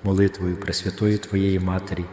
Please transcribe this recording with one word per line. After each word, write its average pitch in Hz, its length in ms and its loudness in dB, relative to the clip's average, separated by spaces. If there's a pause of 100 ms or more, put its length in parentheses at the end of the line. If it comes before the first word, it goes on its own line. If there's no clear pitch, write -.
молитвою 95 540 2
Пресвятої 104 600 -2
Твоєї 98 420 0
Матері 92 540 -4